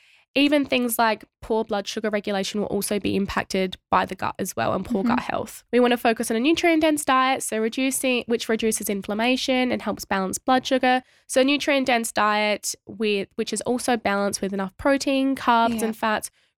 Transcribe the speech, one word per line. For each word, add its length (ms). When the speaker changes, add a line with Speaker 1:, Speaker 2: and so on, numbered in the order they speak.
Speaker 1:
even 300
things 340
like 280
poor 240
blood 200
sugar 240
regulation 520
will 60
also 320
be 180
impacted 580
by 160
the 100
gut 240
as 160
well 180
and 120
poor 180
Speaker 2:
Mm-hmm. 120
Speaker 1:
gut 80
health. 400
We 80
wanna 160
focus 340
on 60
a 20
nutrient-dense 640
diet, 400
so 160
reducing, 680
which 200
reduces 420
inflammation 840
and 80
helps 240
balance 320
blood 280
sugar. 380
So 160
nutrient-dense 680
diet 640
with, 480
which 160
is 100
also 360
balanced 440
with 120
enough 240
protein, 580
carbs, 440
Speaker 2:
Yeah. 80
Speaker 1:
and 100
fats 340